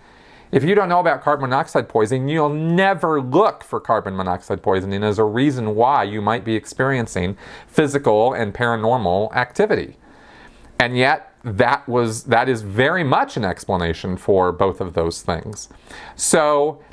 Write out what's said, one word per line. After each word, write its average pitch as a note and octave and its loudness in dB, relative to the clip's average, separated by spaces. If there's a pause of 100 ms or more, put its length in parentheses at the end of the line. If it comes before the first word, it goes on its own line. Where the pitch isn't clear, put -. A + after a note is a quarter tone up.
(520)
If B2+ 2
you F#3 2
don't G3 2
know F3 2
about D3+ 0
carbon C3+ 0
monoxide C#3+ -2
poisoning, B2+ 0
you'll D#3 0
never E3 0
look D#3 0
for A2+ -6
carbon G2 -2
monoxide F#2 -4
poisoning G2 0
as G#2 0
a A2 4
reason A#2 0
why A#2+ 2
you G#2 -6
might A#2 -2
be A2+ -2
experiencing A2 -2 (300)
physical B2+ 2
and G#2 -4
paranormal A2 0
activity. B2+ -2 (840)
And B2 0
yet, C3+ 0 (100)
that A#2+ 0
was, A#2 -2
that A#2+ 2
is A2+ 0
very C3+ 0
much G3 0
an A#2+ -4
explanation F2+ -4
for F#2 2
both F2+ 0
of F2+ -8
those E2+ -2
things. - -8 (480)
So D3 2 (100)